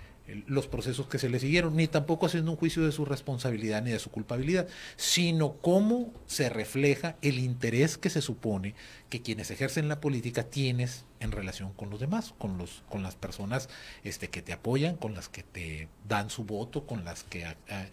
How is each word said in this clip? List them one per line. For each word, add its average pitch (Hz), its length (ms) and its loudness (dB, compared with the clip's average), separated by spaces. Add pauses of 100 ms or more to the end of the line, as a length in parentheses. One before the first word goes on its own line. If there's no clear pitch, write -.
(460)
los 139 220 0
procesos 123 400 -4
que 135 100 -2
se 123 100 0
le 123 120 2
siguieron, 156 340 4
ni 160 140 6
tampoco 160 380 2
haciendo 165 260 2
un 156 40 -2
juicio 165 280 2
de 151 80 4
su 151 120 0
responsabilidad 120 760 0
ni 120 80 0
de 110 80 2
su - 140 -8
culpabilidad, 139 560 0 (260)
sino 165 600 4
cómo 214 580 4 (160)
se 131 200 2
refleja 135 720 2
el 135 200 2
interés 123 580 4
que 180 120 2
se 151 120 2
supone 104 540 -2 (320)
que 120 140 -6
quienes 107 280 -4
ejercen 135 380 0
la 151 120 -2
política 123 440 0
tienes 127 600 0 (140)
en 107 140 -2
relación 95 400 -6
con 101 180 -8
los 104 80 -6
demás, 180 400 -2
con 95 200 -2
los, - 300 -10
con 98 140 -4
las 92 140 -6
personas, 107 520 -4 (360)
este, 95 240 -8
que 90 120 -6
te - 120 -8
apoyan, 139 420 0
con 107 200 -6
las - 140 -10
que - 140 -14
te 80 460 -8 (200)
dan 107 220 0
su 117 140 -6
voto, 110 420 -4
con 98 180 -6
las 85 200 -10
que, 85 200 -8
a, 80 120 -8 (120)
a, 98 240 -6